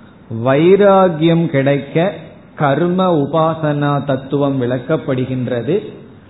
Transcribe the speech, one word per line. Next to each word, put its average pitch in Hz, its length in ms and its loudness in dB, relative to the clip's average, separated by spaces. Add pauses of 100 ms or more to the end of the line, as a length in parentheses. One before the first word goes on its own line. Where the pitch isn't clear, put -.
(400)
வைராகியம் 170 1080 4
கிடைக்க 139 500 -2 (580)
கர்ம 175 600 0
உபாசனா 151 760 0 (120)
தத்துவம் 139 540 -2
விளக்கப்படுகின்றது. 127 1160 -4 (540)